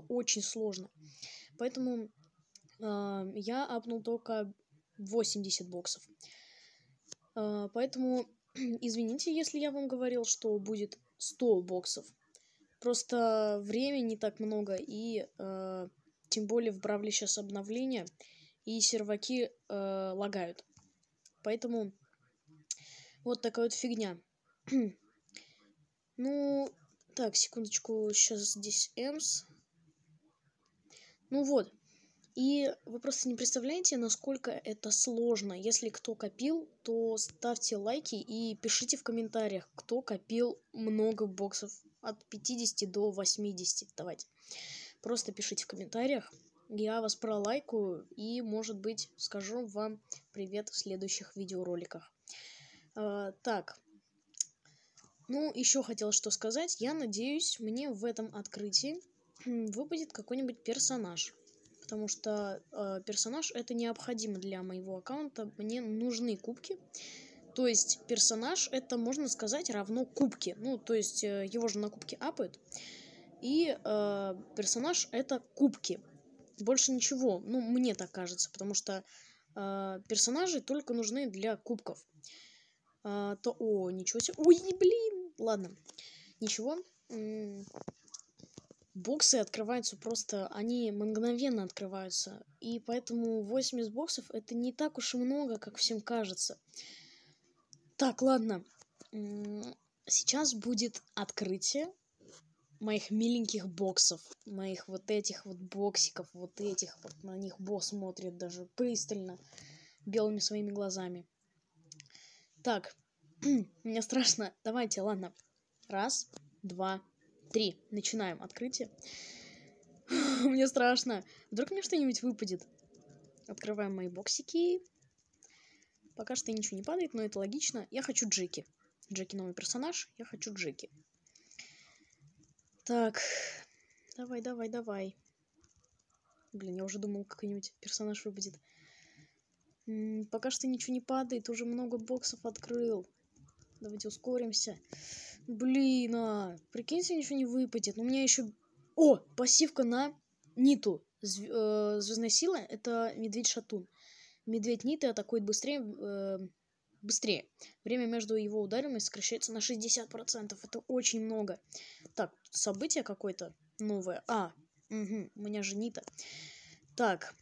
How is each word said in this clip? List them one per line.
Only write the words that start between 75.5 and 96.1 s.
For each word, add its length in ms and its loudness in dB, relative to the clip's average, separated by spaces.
кубки. 460 2
Больше 320 4
ничего. 540 2
Ну, 160 0
мне 340 4
так 160 -8
кажется, 400 -2
потому 220 -4
что, 320 -2
э, 540 -4
персонажи 500 2
только 340 -2
нужны 340 0
для 280 -2
кубков. 500 -6
А, 340 -2
то, 220 -2
о, 320 2
ничего 280 0
себе. 200 0
Ой, 200 12
блин! 600 6
Ладно. 360 2
Ничего. 360 0
М, 560 -6
боксы 380 4
открываются 600 -2
просто, 520 -4
они 440 0
мгновенно 720 2
открываются. 800 -6
И 200 -4
поэтому 640 0
восемьдесят 520 0
боксов 380 -4
это 240 -6
не 180 0
так 240 -2
уж 160 -2
и 40 0
много, 400 0
как 200 -10
всем 240 2
кажется. 560 -2